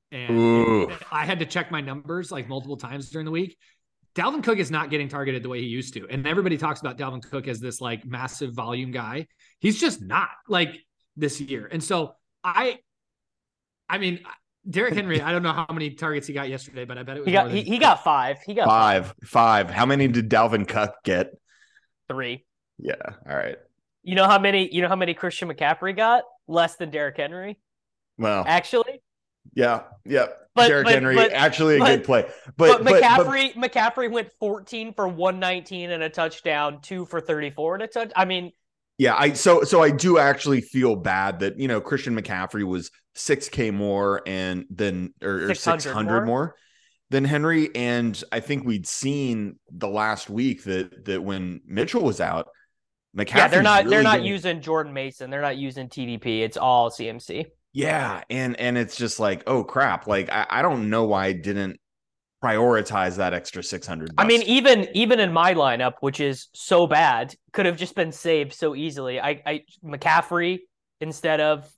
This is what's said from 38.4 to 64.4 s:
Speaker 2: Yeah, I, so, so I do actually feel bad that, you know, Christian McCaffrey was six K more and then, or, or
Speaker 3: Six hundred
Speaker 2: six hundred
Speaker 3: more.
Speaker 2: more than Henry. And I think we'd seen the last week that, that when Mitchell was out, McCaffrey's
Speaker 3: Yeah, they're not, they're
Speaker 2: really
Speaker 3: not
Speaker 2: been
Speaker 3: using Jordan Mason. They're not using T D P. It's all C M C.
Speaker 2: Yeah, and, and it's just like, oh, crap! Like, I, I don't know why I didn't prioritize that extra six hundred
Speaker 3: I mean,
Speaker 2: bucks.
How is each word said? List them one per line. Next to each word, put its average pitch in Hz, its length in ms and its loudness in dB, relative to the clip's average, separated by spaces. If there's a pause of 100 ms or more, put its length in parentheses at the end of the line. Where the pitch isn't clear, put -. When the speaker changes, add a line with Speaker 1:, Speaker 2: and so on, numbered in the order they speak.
Speaker 2:
Yeah, 120 180 4
I, 147 180 4
so, 170 300 6
so 165 200 6
I 151 80 6
do 170 260 4
actually 139 440 4
feel 127 340 2
bad 95 440 -2
that, 98 200 -2
you 135 80 -2
know, 110 140 0
Christian 135 380 -4
McCaffrey 98 440 -6
was 92 260 -4 (240)
six - 340 -2
K 117 220 -2
more 101 560 -2
and 92 460 -6
then, 92 500 -4
or, 98 140 -4
or 90 140 -2
Speaker 3:
Six - 160 -4
hundred 165 160 0
Speaker 2:
six 139 120 -8
hundred 110 280 0
Speaker 3:
more. 113 40 -4
Speaker 2:
more 131 300 -2 (560)
than 135 140 2
Henry. 151 500 2
And 120 460 -2 (100)
I 113 80 -4
think 135 260 -6
we'd 104 220 -4
seen 127 720 -4 (100)
the 87 180 -8
last 107 420 -4
week 120 340 -2
that, 92 420 -6
that 92 180 -4
when 92 420 -6
Mitchell 175 380 -2
was 110 160 -2
out, 82 280 -4 (720)
McCaffrey's 104 180 -4
Speaker 3:
Yeah, - 120 6
they're 180 140 4
not, 208 220 6
they're 202 160 4
Speaker 2:
really 214 40 6
Speaker 3:
not 214 140 6
Speaker 2:
been 185 80 -2
Speaker 3:
using 180 360 -4
Jordan 151 320 -2
Mason. 135 360 -10
They're 139 120 -6
not 139 160 -2
using 131 320 -8
T 131 160 -8
D 120 120 -6
P. 110 260 -2
It's 110 140 -4
all 120 320 4
C 113 200 -8
M 113 100 -12
C. 123 260 -10 (280)
Speaker 2:
Yeah, 139 560 -4
and, 127 300 -4
and 123 180 -2
it's 117 200 -4
just 117 220 -6
like, 101 280 -2
oh, 120 160 0
crap! 113 420 -2
Like, 98 240 0
I, 104 200 -2
I 123 120 0
don't 131 280 0
know 113 160 2
why 98 220 0
I 98 60 0
didn't 98 460 -6 (640)
prioritize 107 720 2
that 92 160 0
extra 90 300 -8
six - 240 -10
hundred 80 300 -10
Speaker 3:
I 196 80 4
mean, 233 140 6
Speaker 2:
bucks. 208 100 -2